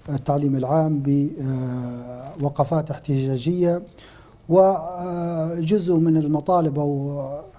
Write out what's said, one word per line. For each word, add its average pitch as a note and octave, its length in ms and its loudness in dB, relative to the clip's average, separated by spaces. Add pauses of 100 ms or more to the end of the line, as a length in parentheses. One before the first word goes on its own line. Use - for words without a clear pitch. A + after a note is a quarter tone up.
التعليم C#3+ 480 0
العام D3 460 0 (1400)
بوقفات D3 520 0
احتجاجية، D3 920 0 (680)
وجزء F3 1500 2
من D#3+ 220 4
المطالب D3+ 600 2
أو C#3+ 440 -2 (360)